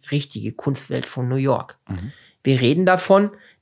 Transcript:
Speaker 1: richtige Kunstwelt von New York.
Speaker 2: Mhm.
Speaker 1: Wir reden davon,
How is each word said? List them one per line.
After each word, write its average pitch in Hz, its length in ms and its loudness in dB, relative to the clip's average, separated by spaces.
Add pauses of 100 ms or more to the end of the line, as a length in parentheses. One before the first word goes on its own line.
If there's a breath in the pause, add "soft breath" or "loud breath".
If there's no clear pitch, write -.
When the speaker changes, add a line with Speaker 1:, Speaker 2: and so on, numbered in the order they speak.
(120)
Speaker 1:
richtige 117 420 -6
Kunstwelt 127 540 -6
von 127 200 -6
New 127 100 -2
York. 135 400 -2 (120)
Speaker 2:
Mhm. 95 220 -8 (320 loud breath)
Speaker 1:
Wir 131 180 2
reden 156 240 2
davon, 190 460 4 (300 loud breath)